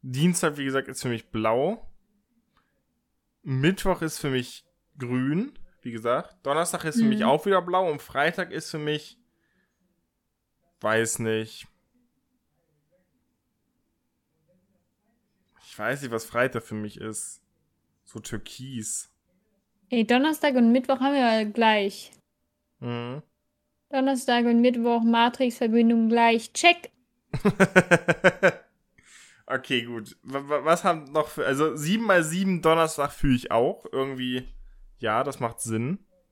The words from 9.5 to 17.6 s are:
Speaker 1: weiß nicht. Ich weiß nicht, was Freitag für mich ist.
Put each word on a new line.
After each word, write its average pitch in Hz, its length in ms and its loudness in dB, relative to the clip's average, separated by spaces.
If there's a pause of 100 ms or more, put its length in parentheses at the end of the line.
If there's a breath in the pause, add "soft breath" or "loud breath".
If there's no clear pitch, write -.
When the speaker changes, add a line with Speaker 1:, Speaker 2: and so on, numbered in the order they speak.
Speaker 1:
weiß 113 380 0
nicht. 110 500 -6 (4000)
Ich - 120 -20
weiß 123 240 -4
nicht, 127 100 -8
was 113 140 -6
Freitag 123 380 -2
für - 120 -12
mich 107 240 -10
ist. - 420 -12 (600)